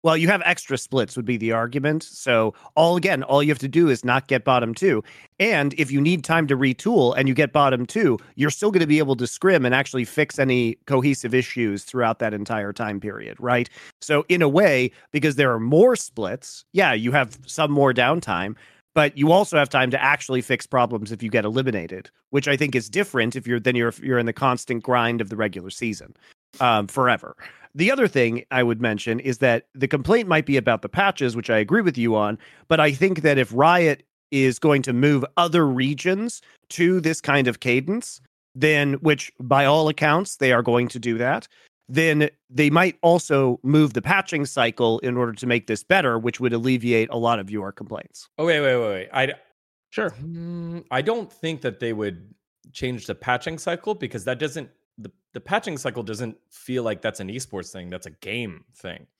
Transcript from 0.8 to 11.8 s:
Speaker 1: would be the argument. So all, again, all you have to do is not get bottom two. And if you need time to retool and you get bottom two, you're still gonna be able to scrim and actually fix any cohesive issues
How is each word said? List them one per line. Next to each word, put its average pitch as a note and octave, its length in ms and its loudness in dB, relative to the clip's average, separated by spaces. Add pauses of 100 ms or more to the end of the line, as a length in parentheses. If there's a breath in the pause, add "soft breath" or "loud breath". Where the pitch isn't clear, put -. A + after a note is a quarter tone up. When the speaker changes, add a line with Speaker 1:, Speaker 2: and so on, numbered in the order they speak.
Speaker 1:
would A#2+ 80 -8
be A#2+ 120 -2
the A2+ 160 -2
argument. C3+ 500 -2
So A2+ 520 0 (200 loud breath)
all, E3+ 220 4
again, E3+ 260 0
all C#3 200 2
you D3 80 2
have C#3 100 0
to C3+ 80 -6
do D#3+ 200 4
is B2 160 0
not B2+ 220 0
get B2+ 180 0
bottom A#2+ 300 2
two. D3 300 0 (340 loud breath)
And D3+ 360 0
if C#3 160 -2
you C#3 100 0
need D#3+ 240 0
time D#3+ 240 2
to C#3 80 2
retool C3+ 600 2
and C3+ 120 2
you C3 60 0
get C#3+ 180 2
bottom C3 340 2
two, D#3+ 320 0 (160 loud breath)
you're C#3+ 160 0
still G#3 220 0
gonna E3+ 140 2
be D3+ 120 4
able C3+ 180 2
to A#2+ 100 -4
scrim F3+ 380 2
and B2 100 2
actually C3 300 -2
fix - 340 -2
any B2 380 2 (100)
cohesive C3 480 0
issues A#2 500 -2